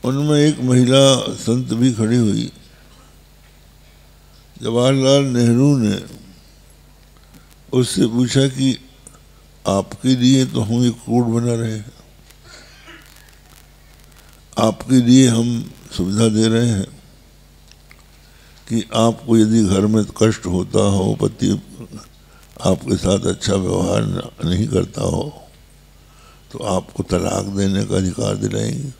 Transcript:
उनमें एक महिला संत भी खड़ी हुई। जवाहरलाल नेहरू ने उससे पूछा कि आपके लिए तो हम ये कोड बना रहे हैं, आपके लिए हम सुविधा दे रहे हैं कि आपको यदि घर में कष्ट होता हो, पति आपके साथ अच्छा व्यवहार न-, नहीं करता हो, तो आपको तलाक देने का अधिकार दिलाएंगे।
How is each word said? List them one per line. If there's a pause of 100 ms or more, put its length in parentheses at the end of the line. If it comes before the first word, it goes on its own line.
उनमें
एक
महिला
संत
भी
खड़ी
हुई। (2000)
जवाहरलाल
नेहरू
ने (1700)
उससे
पूछा
कि (800)
आपके
लिए
तो
हम
ये
कोड
बना
रहे
हैं, (2750)
आपके
लिए
हम (240)
सुविधा
दे
रहे
हैं (1700)
कि
आपको
यदि
घर
में (180)
कष्ट
होता
हो,
पति (1120)
आपके
साथ
अच्छा
व्यवहार
न-,
नहीं
करता
हो, (1040)
तो
आपको
तलाक
देने
का
अधिकार
दिलाएंगे।